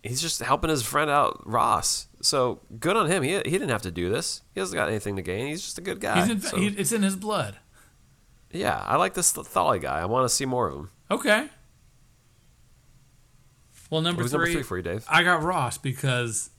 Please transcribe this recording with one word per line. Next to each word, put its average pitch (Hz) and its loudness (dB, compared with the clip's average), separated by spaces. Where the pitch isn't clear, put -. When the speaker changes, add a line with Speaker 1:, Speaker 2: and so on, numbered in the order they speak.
Speaker 1:
he's 127 -4
just 165 -2
helping 143 2
his 147 2
friend 147 0
out, 139 2
Ross. 113 2
So 127 2
good 170 2
on 175 2
him. 180 2
He, 143 0
he 185 0
didn't 190 0
have 107 0
to 92 -6
do 87 -2
this. 139 -2
He - -4
hasn't 185 -4
got 80 0
anything 104 -2
to 95 -6
gain. 101 -4
He's 156 -8
just - -10
a - -12
good 185 -8
guy. - 2
Speaker 2:
He's 214 2
in, 214 0
Speaker 1:
So, - -4
Speaker 2:
he, 190 2
it's 202 -2
in 220 2
his 196 0
blood. 185 -4
Speaker 1:
Yeah, - -2
I 131 2
like 185 2
this 180 2
Th-, - -8
Thali 101 2
guy. 71 -2
I 85 -4
wanna 123 2
see - 0
more 123 0
of 67 -6
him. 73 -12
Speaker 2:
Okay. 240 2
Well, 160 0
number 170 0
Speaker 1:
Who's - 0
Speaker 2:
three, 147 0
Speaker 1:
number 170 2
three 156 0
for 95 -4
you, 92 -4
Dave? 87 -4
Speaker 2:
I 165 4
got 170 4
Ross 156 0
because 123 -2